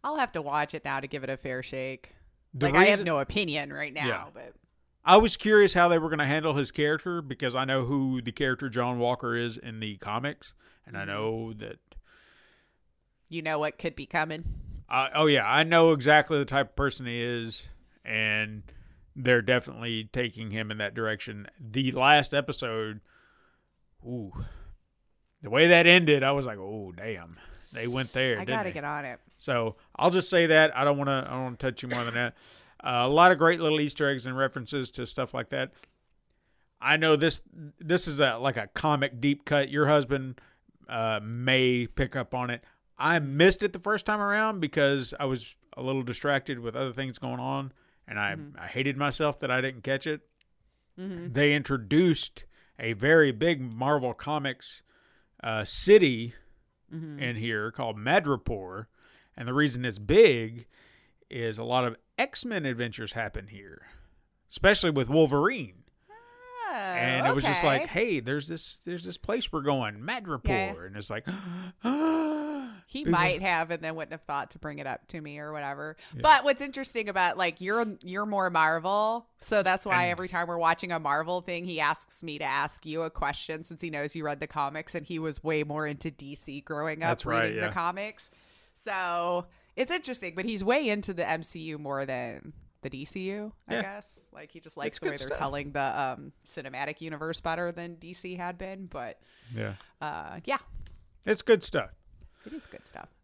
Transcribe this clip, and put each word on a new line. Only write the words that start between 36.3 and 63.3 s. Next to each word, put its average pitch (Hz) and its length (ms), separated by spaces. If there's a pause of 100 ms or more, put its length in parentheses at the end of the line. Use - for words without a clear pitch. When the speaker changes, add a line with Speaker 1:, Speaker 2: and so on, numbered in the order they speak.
Speaker 2:
I 143 160
know 160 200
this, 151 240 (400)
this 170 260
is 147 140
a, 127 180
like, 127 180
a 104 120
comic 139 520
deep 143 240
cut. 143 240
Your 143 200
husband, 135 520 (480)
uh, 113 340
may 123 640
pick 131 260
up 127 200
on 123 160
it. 120 120 (360)
I 165 200
missed 151 440
it 202 120
the 185 40
first 202 280
time 214 140
around 208 400
because 139 600
I 143 60
was 131 280 (220)
a 127 60
little 131 200
distracted 131 580
with 117 160
other 131 180
things 127 240
going 123 220
on, 135 320 (360)
and 107 100
I, 101 180
Speaker 1:
Mm-hmm. 147 220
Speaker 2:
I 85 100
hated 135 280
myself 143 440
that 131 100
I 127 100
didn't 127 240
catch 135 220
it. 151 160 (760)
Speaker 1:
Mm-hmm. 175 360
Speaker 2:
They 147 200
introduced 143 880 (340)
a 117 160
very 143 380
big 147 280
Marvel 127 540
Comics, 139 680 (600)
uh, 110 220
city 131 680 (600)
Speaker 1:
Mm-hmm. 160 240
Speaker 2:
in 123 180
here 110 360
called 113 260
Madripoor, 110 880 (500)
and 120 120
the 127 40
reason 127 320
it's 107 140
big 117 680 (600)
is 113 300
a 117 60
lot 123 200
of 117 120 (200)
X-Men 233 480
adventures 117 480
happen 104 360